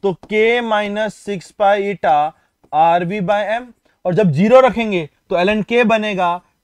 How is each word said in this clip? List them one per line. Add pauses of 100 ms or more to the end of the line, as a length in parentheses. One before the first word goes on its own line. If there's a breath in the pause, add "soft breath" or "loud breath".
तो (200)
K (240)
minus (100)
six
pi (140)
eta (560)
R
V
by (160)
M, (380)
और
जब
ज़ीरो
रखेंगे (220)
तो
ln
K
बनेगा (240)